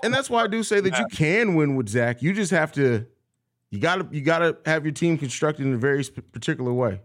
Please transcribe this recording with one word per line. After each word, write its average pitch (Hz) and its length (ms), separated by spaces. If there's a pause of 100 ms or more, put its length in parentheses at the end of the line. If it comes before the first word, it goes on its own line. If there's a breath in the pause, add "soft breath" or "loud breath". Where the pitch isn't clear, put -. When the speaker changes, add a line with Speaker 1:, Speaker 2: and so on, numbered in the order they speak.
Speaker 1:
and 233 100
that's 262 160
why 233 140
I 226 40
do 220 140
say 208 200
that 190 180
you 117 100
Speaker 2:
Yeah. - 80
Speaker 1:
can 185 380
win 147 200
with 123 140
Zach. 120 320
You 156 100
just 196 200
have 160 220
to, 120 340 (640)
you 104 80
gotta, 175 320
you 147 100
gotta 165 340 (120)
have 156 180
your 156 80
team 165 240
constructed 143 480
in 135 80
a 123 40
very 139 280
sp-, - 260
particular 123 400
way. 120 340